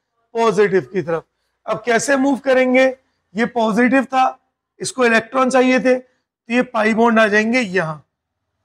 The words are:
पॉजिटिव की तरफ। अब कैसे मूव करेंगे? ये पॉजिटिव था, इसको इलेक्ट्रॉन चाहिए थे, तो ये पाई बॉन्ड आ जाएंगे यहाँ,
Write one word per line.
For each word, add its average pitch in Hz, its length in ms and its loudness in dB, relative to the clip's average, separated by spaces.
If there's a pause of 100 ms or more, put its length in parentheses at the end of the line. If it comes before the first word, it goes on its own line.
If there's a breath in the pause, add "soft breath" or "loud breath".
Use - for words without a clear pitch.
(340)
पॉजिटिव 208 580 2
की 190 100 -4
तरफ। 160 220 -6 (420)
अब 214 200 -6
कैसे 240 320 0
मूव 269 220 0
करेंगे? 254 460 2 (480)
ये 220 140 -2
पॉजिटिव 233 560 0
था, 262 340 -2 (420)
इसको 247 260 -4
इलेक्ट्रॉन 233 440 0
चाहिए 254 300 2
थे, 254 140 0
तो - 580 -12
ये 240 120 0
पाई 220 300 -2
बॉन्ड 226 240 2
आ 220 100 4
जाएंगे 220 320 0
यहाँ, 175 440 -6 (600)